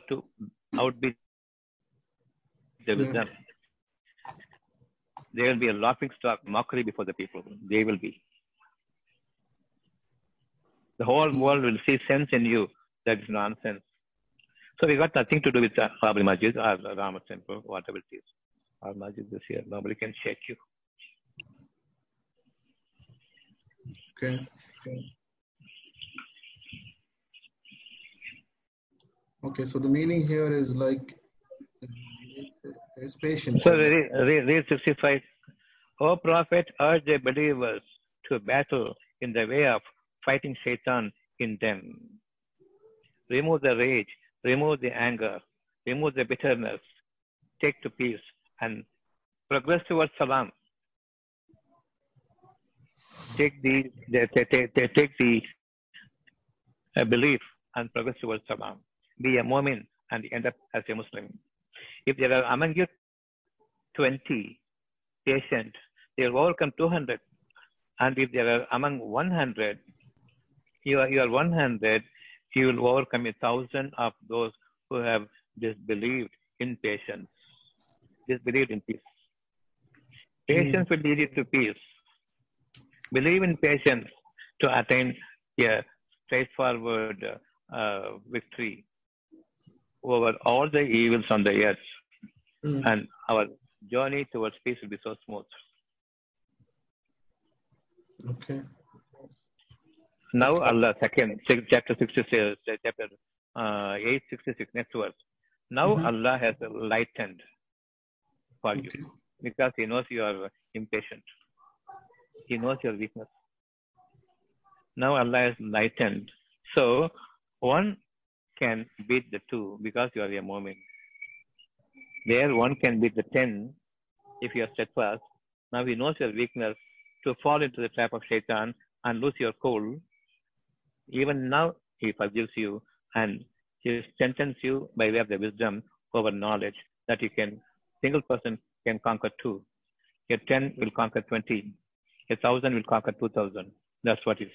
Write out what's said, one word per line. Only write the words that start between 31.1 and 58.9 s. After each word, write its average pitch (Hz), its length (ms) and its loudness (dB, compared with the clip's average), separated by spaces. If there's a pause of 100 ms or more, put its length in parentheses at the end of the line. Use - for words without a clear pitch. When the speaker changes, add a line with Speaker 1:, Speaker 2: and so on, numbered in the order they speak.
Speaker 2:
is 135 180 -14
patient. 151 460 0
Speaker 1:
So 170 140 10
read, 151 340 6 (180)
read, 147 180 6
read 151 220 4
sixty-five. 143 520 2 (760)
"O 165 180 4
Prophet, 170 540 2 (100)
urge 151 240 4
the 147 120 4
believers 131 680 0 (440)
to 127 120 0
battle 117 560 -2 (260)
in 123 120 -6
the 113 120 2
way 139 220 2
of 113 160 2 (420)
fighting 135 380 0
Shaitan 123 500 -2 (280)
in 110 200 -4
them. 95 600 -6 (1080)
Remove 147 340 0
the 131 120 4
rage, 123 380 0 (320)
remove 139 360 2
the 123 140 -4
anger, 110 460 -2 (460)
remove 143 280 -2
the 131 100 0
bitterness, 117 560 -2 (800)
take 143 220 -2
to 131 80 -8
peace 120 300 -4 (400)
and 110 240 -8 (680)
progress 139 380 0
towards 160 280 0
salam." 131 360 0 (2750)
Take 143 260 2
the, 131 280 2 (180)
the, 120 260 4
the, 123 160 6
the, 127 240 4
the, 123 140 4
take 147 300 4
the, 117 240 6 (1600)
uh, 127 60 4
belief 120 360 2 (360)
and 117 160 -6
progress 123 280 -6
towards 110 260 -6
salam. 104 320 -8 (440)